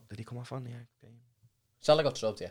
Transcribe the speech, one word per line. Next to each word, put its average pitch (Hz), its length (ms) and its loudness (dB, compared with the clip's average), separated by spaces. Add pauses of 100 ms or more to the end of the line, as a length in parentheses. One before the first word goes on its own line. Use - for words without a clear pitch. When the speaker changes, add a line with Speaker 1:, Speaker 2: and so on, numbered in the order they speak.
Speaker 1:
did 107 100 -12
he 110 60 -12
come 120 140 -12
off 123 140 -12
on 131 120 -8
the 120 60 -12
game? 120 160 -14 (920)
Speaker 2:
Salah 156 220 6
got 135 140 2
subbed, 110 240 -2
yeah. 90 100 -6